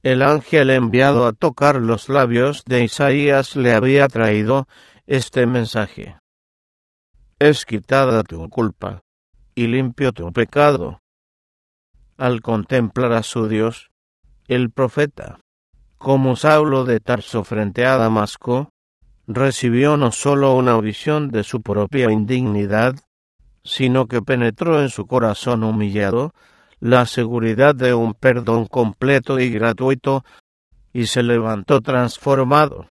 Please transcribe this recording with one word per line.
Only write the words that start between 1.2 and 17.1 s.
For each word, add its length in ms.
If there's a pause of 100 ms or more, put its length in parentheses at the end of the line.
a 60
tocar 460
los 320
labios 560
de 180
Isaías 720
le 180
había 360
traído 580 (400)
este 380
mensaje: 720 (1200)
"Es 260
quitada 580
tu 260
culpa, 500 (560)
y 120
limpio 440
tu 220
pecado". 680 (1160)
Al 240
contemplar 720
a 100
su 240
Dios, 440 (580)
el 220
profeta, 680 (580)
como 380
Saulo 480
de 160
Tarso 460